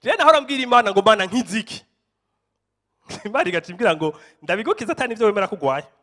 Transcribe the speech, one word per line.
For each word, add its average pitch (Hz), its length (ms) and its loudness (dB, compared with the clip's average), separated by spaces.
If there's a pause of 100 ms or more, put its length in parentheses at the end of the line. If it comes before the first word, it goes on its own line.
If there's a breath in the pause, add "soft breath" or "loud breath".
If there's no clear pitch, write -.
Je 453 160 -2
nahora 311 240 6
mbwira 269 220 -6
Imana 240 280 2
ngo, 196 120 2
"Mana, 202 240 4
nkize 208 340 -4
iki?" - 240 -14 (1200)
<laughs> - 200 -16
Imana 240 240 -2
igaca 175 220 -4
imbwira 180 260 0
ngo, 156 220 -4 (240 loud breath)
"Ndabigukiza 214 500 -4
atari 262 160 -4
nivyo 226 180 0
wemera 202 220 0
ko - 60 -6
ugwaye." 143 300 -4 (180)